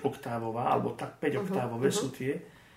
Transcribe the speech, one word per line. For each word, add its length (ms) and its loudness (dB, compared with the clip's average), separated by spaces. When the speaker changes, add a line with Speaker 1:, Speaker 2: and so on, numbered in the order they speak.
Speaker 1:
oktávová, 680 0
alebo 200 2
tak 280 -8
päť 160 2
Speaker 2:
Mhm, 100 0
Speaker 1:
oktávové 420 0
Speaker 2:
mhm. 80 4
Speaker 1:
sú 140 2
tie, 240 -2